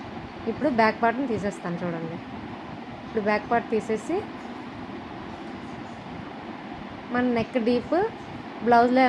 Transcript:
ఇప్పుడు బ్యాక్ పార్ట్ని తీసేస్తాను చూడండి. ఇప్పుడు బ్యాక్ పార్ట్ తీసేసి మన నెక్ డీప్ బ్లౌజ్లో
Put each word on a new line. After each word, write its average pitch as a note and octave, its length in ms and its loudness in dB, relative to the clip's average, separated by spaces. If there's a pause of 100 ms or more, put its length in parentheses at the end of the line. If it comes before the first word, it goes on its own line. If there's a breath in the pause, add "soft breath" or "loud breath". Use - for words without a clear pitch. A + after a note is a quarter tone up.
(540)
ఇప్పుడు C#4 260 2
బ్యాక్ A3 240 6
పార్ట్ని A#3 300 4
తీసేస్తాను F#3 500 -2
చూడండి. E3 340 -4 (840)
ఇప్పుడు G#3+ 260 -2
బ్యాక్ G#3 220 2
పార్ట్ A#3 240 2
తీసేసి A3 420 0 (3000)
మన B3 120 4 (140)
నెక్ A3+ 300 2
డీప్ A#3+ 260 4 (680)
బ్లౌజ్లో A#3+ 420 8